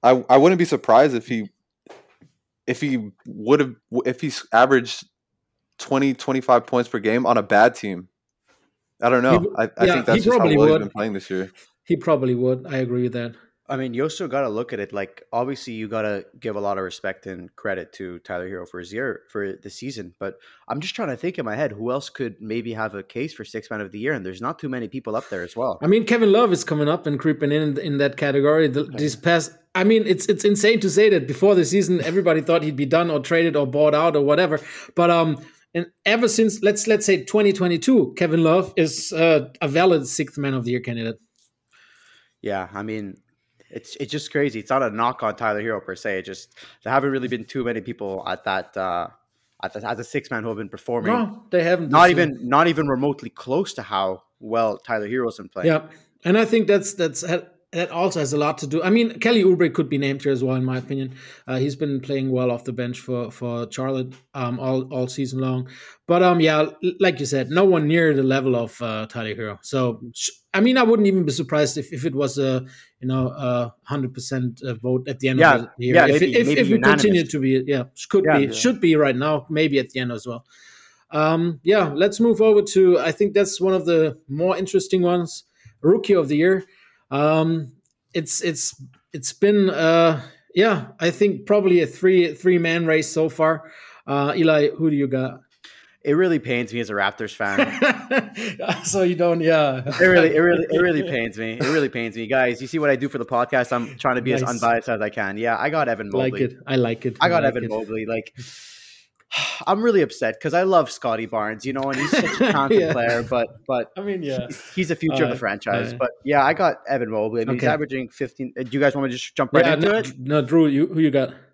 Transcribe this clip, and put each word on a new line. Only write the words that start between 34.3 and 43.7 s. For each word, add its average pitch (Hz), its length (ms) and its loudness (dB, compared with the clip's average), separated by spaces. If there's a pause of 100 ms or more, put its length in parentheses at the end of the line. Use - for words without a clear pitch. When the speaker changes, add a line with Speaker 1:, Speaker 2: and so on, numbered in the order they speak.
Speaker 2:
but, 175 160 4
um, 165 340 2 (300)
and 170 100 -4 (220)
ever 226 200 2
since, 220 360 0
let's, 208 240 0
let's 214 180 2
say 190 180 2
twenty 208 300 2
twenty-two, 185 640 2
Kevin 170 260 0
Love 175 360 2
is, - 340 -2
uh, 160 380 4 (100)
a 156 80 -2
valid 160 380 2
sixth - 320 -6
man 139 160 -4
of 127 100 -4
the 120 60 -4
year 123 100 -2
candidate. 113 380 -8 (1200)
Speaker 3:
Yeah, 98 320 -6
I 101 100 -8
mean, 107 340 -8 (540)